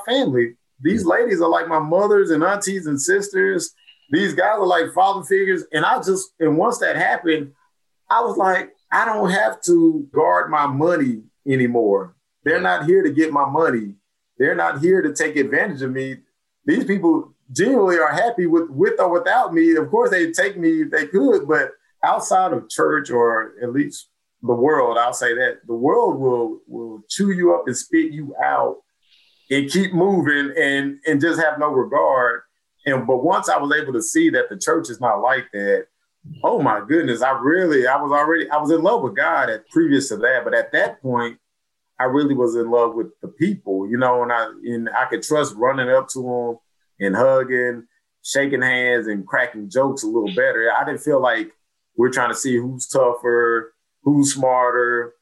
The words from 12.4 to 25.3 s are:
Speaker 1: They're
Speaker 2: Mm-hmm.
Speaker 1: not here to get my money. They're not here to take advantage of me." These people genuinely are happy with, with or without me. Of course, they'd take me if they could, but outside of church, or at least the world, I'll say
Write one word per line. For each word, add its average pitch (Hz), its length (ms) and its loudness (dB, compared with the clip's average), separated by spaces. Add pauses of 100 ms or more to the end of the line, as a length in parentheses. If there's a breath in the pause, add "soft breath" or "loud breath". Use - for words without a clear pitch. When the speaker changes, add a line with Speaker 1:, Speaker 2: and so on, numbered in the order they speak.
Speaker 1:
They're 156 120 2
Speaker 2:
Mm-hmm. 151 60 -2
Speaker 1:
not 170 240 -2
here 185 160 4
to 156 80 2
get 156 220 0
my 139 160 2
money. 135 460 -2 (440)
They're 156 160 2
not 165 260 -2
here 180 220 4
to 147 100 -2
take 151 240 -2
advantage 143 460 -2
of 131 100 -4
me." 131 260 -8 (460)
These 175 200 0
people 170 500 0 (160)
genuinely 190 480 2
are 151 140 2
happy 185 340 0
with, 165 220 2
with 175 320 0
or 185 100 2
without 180 440 0
me. 165 200 4
Of 147 160 0
course, 240 200 2
they'd 170 240 0
take 190 240 -2
me 165 240 2
if 147 80 -4
they 156 160 -2
could, 196 420 2
but 143 220 0 (340)
outside 185 480 0
of 120 160 -6
church, 151 420 -2
or 117 520 0
at 120 100 -6
least 143 360 -4 (340)
the 120 120 0
world, 123 440 2
I'll 123 160 0
say 120 200 -2